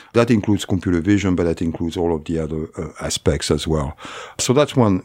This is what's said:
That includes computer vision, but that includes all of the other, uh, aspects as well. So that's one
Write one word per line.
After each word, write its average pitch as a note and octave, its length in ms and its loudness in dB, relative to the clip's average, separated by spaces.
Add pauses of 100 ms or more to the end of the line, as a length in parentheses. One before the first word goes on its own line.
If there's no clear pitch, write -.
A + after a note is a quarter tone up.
(120)
That - 180 4
includes G#2 360 2
computer F2+ 340 0
vision, F#2 380 2
but F2+ 60 0
that E2 180 0
includes E2 340 -4
all E2+ 180 0
of D#2 120 -4
the E2 120 -4
other, D#2 300 -4 (100)
uh, D#2+ 220 -8
aspects D2+ 500 -2
as D#2 160 0
well. D#2 320 -2 (400)
So - 140 0
that's C#3 240 2
one G#2+ 300 4